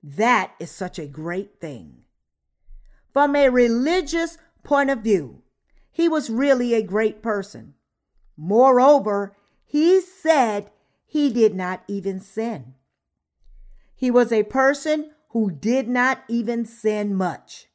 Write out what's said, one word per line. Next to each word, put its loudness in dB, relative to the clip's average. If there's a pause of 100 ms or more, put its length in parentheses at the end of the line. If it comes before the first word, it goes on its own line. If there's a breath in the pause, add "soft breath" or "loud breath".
That 0
is -10
such -10
a -10
great -10
thing. -16 (1080)
From 2
a 4
religious 0 (280 soft breath)
point 0
of -2
view, -4 (480)
he 0
was -2
really 0
a 0
great -4
person. -8 (640)
Moreover, 4 (280)
he 4
said 0 (340)
he 0
did 4
not -6
even -6
sin. -10 (1200)
He -2
was 2
a 2
person -2 (160)
who -2
did -2
not -2
even -4
sin -4
much. -6